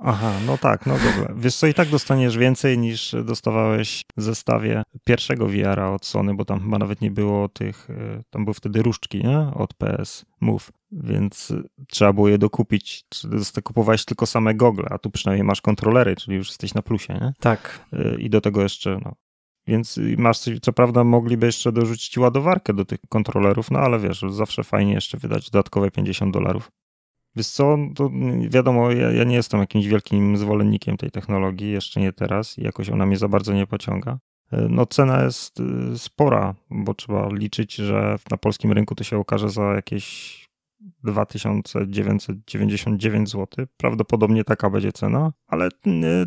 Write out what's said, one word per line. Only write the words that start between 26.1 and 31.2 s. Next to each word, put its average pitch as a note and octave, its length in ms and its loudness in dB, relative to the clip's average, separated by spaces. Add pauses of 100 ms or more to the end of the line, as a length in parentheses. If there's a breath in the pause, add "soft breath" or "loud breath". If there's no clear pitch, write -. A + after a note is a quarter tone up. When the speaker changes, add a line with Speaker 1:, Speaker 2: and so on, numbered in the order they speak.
Speaker 1:
dolarów. G2 380 -2 (640)
Wiesz A2+ 120 -4
co, C#3+ 280 2 (180)
to C#3 160 -2 (380)
wiadomo, B2 420 4
ja, A#2+ 200 2
ja A#2 140 2
nie B2 100 2
jestem A2+ 260 2
jakimś G2+ 260 2
wielkim G2+ 500 2
zwolennikiem G#2 600 0
tej G2+ 140 -6
technologii, G2 600 -4